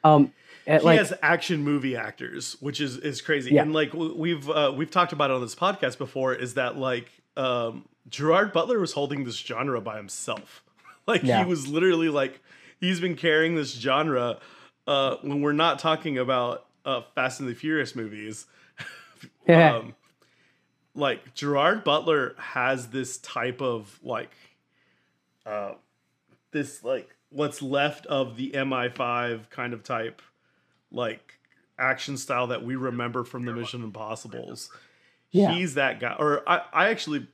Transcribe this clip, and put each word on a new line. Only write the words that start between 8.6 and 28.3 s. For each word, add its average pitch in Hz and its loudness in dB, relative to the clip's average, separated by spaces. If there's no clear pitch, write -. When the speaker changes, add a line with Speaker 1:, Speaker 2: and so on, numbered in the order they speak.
Speaker 2:
was 170 -2
holding 143 -4
this 117 -8
genre 123 -4
by 107 -8
himself. - -10
<laughs> - -20
Like, 226 2
Speaker 1:
Yeah. 123 4
Speaker 2:
he 180 -2
was 147 -2
literally, 165 2
like, 135 -2
he's 180 0
been 170 -2
carrying 160 2
this 143 -2
genre, 131 0
uh, 135 2
when 143 -2
we're 147 2
not 151 2
talking 160 -2
about, 123 0
uh, 131 -2
Fast 127 -2
and 131 -6
the 117 -6
Furious 151 -2
movies. 107 -10
<laughs> - -14
Speaker 1:
Yeah. 165 10
Speaker 2:
Um, 117 -8
like, 131 -2
Gerard 147 2
Butler 147 2
has 127 -2
this 123 -8
type 123 -6
of, 117 -6
like, - -8
uh, 104 -6
this, 143 -6
like, 127 -4
what's 143 -4
left 143 -2
of 127 -2